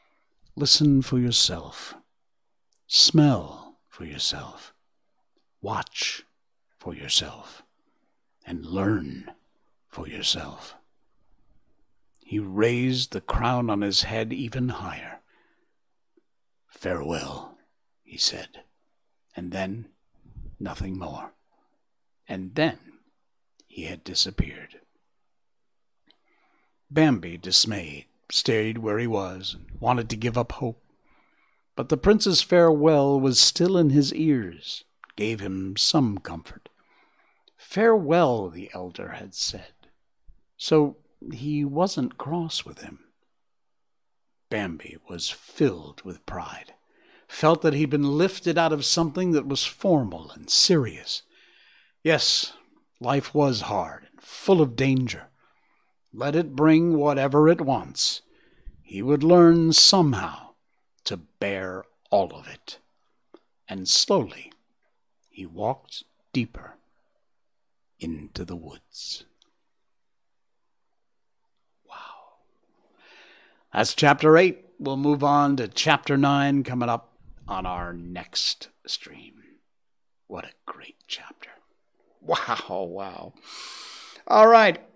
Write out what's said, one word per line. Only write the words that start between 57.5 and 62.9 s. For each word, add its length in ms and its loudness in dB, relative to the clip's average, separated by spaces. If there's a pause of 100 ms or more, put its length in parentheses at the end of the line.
wants. 640 -4 (580)
He 220 -12
would 200 2
learn 500 8
somehow 840 4 (500)
to 120 -6
bear 680 -6 (260)
all 220 2
of 140 -20
it. 320 -20 (920)